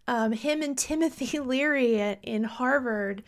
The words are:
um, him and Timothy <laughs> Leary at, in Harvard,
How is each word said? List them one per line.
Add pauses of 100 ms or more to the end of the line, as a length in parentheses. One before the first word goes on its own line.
um,
him
and
Timothy
<laughs>
Leary
at,
in
Harvard,